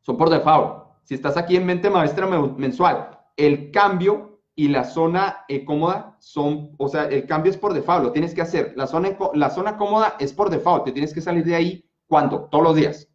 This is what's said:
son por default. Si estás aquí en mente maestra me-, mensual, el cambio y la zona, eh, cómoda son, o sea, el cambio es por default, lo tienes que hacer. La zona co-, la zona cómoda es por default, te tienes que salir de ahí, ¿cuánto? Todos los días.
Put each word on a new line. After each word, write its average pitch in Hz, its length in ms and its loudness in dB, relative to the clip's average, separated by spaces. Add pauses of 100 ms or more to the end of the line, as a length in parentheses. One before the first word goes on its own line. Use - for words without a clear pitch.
son 123 160 -6
por 160 120 4
default. 151 540 2 (200)
Si 131 120 -10
estás 143 220 -2
aquí 175 180 2
en 180 100 2
mente 180 240 0
maestra 165 360 2
me-, 151 280 0
mensual, 139 680 -2 (160)
el 147 360 2
cambio 202 680 0 (140)
y 147 120 2
la 135 160 2
zona, 170 640 -2
eh, 139 180 -6
cómoda 165 540 -2
son, 147 580 -6
o - 100 -4
sea, 151 180 -2
el 139 200 -2
cambio 160 260 0
es 190 60 -6
por 202 160 -2
default, 160 300 0
lo 123 80 0
tienes 170 220 -2
que 175 80 -4
hacer. - 340 -2
La 131 120 -4
zona 185 300 -2
co-, 170 160 -2
la 147 160 2
zona 208 280 -4
cómoda 208 420 0
es 139 140 -6
por 202 160 0
default, 170 360 0
te 131 60 -4
tienes 143 220 -4
que 165 80 -8
salir 170 220 -2
de 170 120 0
ahí, 175 340 -4 (180)
¿cuánto? - 380 0
Todos 151 180 2
los 165 120 6
días. - 400 0